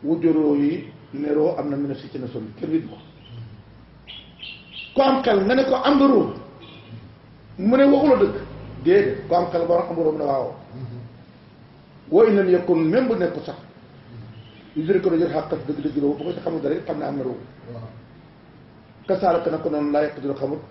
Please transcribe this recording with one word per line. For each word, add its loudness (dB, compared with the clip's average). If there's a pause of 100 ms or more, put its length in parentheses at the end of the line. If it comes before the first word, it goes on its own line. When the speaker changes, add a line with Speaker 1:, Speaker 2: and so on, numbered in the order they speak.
Speaker 1:
Wujuroo 2
yi -2 (220)
neroo 0
am -4
na -4
mën -4
a -8
si -14
ci -10
na -8
sonn -10
kenn -6
weddi -2
ko. -16 (2000)
Ku 4
am 2
xel 2
nga 2
ne 4
ko 0
am 2
nga 6
roo. 4 (1200)
Mu 2
ne 8
waxula 6
dëgg. 4 (480)
Déedéet, 4
ku -2
am 2
xel -2
boo 4
am -4
roo 0
mu -2
ne -4
waaw. -2 (200)
Speaker 2:
Mhm. -12 (1120)
Speaker 1:
Wa 6
in 6
lam 4
yakun 4 (140)
même 2
bu 0
nekku -2
sax. -12 (1200)
Yudrikuhu 0
jël 2
xàq -4 (140)
dëgg -4
dëgg -4
roo 0
bu -8
ko -6
ci -12
xamul -6
dara -2
it -8
xam -6
ne -8
am -6
na -4
roo. -6 (340)
Speaker 2:
Waaw. -14 (1200)
Speaker 1:
Kasaalika 0
nag -4
ko -4
noonu -2
laa 2
yaqdiru -6
xamul. -6 (120)